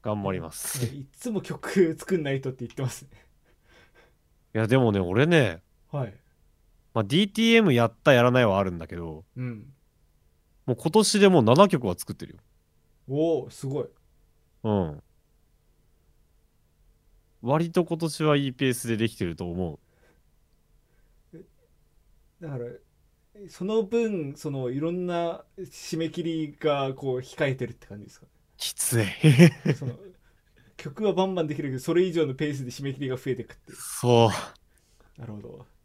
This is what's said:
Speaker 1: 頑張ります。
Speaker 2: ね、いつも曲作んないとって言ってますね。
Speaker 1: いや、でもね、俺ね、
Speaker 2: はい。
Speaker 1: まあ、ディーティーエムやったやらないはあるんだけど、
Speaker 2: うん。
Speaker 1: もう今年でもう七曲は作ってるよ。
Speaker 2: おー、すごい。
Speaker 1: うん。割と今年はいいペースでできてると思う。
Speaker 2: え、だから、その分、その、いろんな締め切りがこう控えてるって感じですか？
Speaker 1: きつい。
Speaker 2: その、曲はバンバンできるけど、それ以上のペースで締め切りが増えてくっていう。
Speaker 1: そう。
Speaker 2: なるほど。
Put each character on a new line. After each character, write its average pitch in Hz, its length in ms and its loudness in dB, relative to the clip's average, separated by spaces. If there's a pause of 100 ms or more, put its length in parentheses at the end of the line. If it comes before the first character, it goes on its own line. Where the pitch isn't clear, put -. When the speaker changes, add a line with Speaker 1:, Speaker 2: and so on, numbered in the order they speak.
Speaker 1:
頑 104 160 -4
張 98 120 -4
り 90 60 -4
ま 80 120 -10
す。 - 340 -8
Speaker 2:
ね、 139 140 -10
い 135 120 -14
つ - 200 -10
も 202 100 -4
曲 165 560 -4
作 - 180 -4
ん 165 60 -2
な 139 100 -4
い 135 80 -4
と 135 100 -6
っ 127 40 -10
て 127 100 -12
言 117 80 -12
っ - 40 -20
て 135 80 -6
ま 127 80 -4
す - 120 -16
ね。 135 60 -20 (1400)
Speaker 1:
い 113 60 -4
や、 110 80 0
で 127 100 4
も 120 140 4
ね、 101 80 0
俺 95 260 2
ね、 127 380 2 (280)
Speaker 2:
は 139 140 -6
い。 101 80 -14 (800)
Speaker 1:
ま 113 80 0
あ、 - 20 0
デ 110 140 0
ィ 202 60 4
ー 202 100 -4
テ 220 80 -2
ィ 226 120 4
ー - 20 6
エ 226 60 6
ム 175 120 4
や 117 140 4
っ - 60 -4 (100)
た 147 100 6
や 120 80 8
ら 123 80 6
な 123 100 4
い 120 60 6
は 98 140 2
あ 101 40 0
る 92 80 -4
ん 87 60 -10
だ 82 80 -10
け 90 100 -14
ど、 82 300 -12 (100)
Speaker 2:
う 127 80 -10
ん。 120 300 -14 (920)
Speaker 1:
も 123 80 0
う - 20 -20
今 160 140 -4
年 214 280 4
で 202 80 8
も 185 120 8
う 117 40 4
七 143 260 8
曲 123 180 -2
は 90 100 -2
作 - 160 -12
っ - 20 -10
て - 120 -14
る - 60 -20
よ。 - 60 -20 (680)
Speaker 2:
お 143 400 0
ー、 - 20 -18
す - 160 -14
ご 135 160 -4
い。 - 60 -6 (760)
Speaker 1:
う 110 80 0
ん。 82 320 -2 (2500)
割 156 300 0
と 180 120 2
今 165 140 -4
年 160 280 -4
は 147 120 4
い 139 100 0
い 127 60 -6
ペ 135 160 0
ー 123 40 0
ス 117 140 -8
で 117 100 -2
で 110 120 0
き - 60 -10
て 95 100 -6
る 85 100 -6
と 87 140 -8
思 85 300 -6 (1500)
う。 - 40 -20
Speaker 2:
え、 - 40 -20 (1000)
だ 160 80 -12
か 135 100 -10
ら、 120 60 -8 (840)
そ - 160 -10
の 220 160 0
分、 202 560 -2
そ 151 140 -8
の、 131 180 -4
い 135 100 -4
ろ 165 120 -2
ん 180 160 -4
な 170 360 -4 (140)
締 - 400 -12
め 160 140 -2
切 170 120 -8
り 160 360 -6
が 139 340 0
こ 135 220 -6
う - 20 -4
控 135 300 -4
え 131 80 -2
て 127 100 -8
る 110 60 -12
っ - 20 -16
て - 140 -20
感 101 100 -18
じ 104 80 -18
で - 60 -20
す - 100 -20
か？ - 60 -20 (300)
Speaker 1:
き - 160 -8
つ - 280 -2
い。 101 40 0 (720)
Speaker 2:
そ 139 100 -12
の、 120 100 -8 (840)
曲 160 260 -10
は 196 100 2
バ 185 120 2
ン 190 100 -4
バ 170 80 0
ン 151 40 -2
で 147 80 -6
き 151 60 -8
る 143 80 -4
け 131 40 -4
ど、 127 60 -6
そ 165 140 -4
れ 180 100 6
以 180 100 0
上 160 120 2
の 131 100 -6
ペ 151 160 -4
ー - 20 -6
ス 135 120 -8
で 123 60 -10
締 139 120 -12
め 135 100 -6
切 135 80 -10
り 135 80 -6
が 127 80 -4
増 135 140 -6
え 123 40 0
て 120 80 -12
く - 100 -16
っ - 40 -20
て - 140 -20
い - 20 -20
う。 - 40 -20
Speaker 1:
そ 117 520 4 (880)
う。 - 20 -20
Speaker 2:
な 123 60 -14
る 107 80 -14
ほ 104 80 -14
ど。 - 240 -20 (200)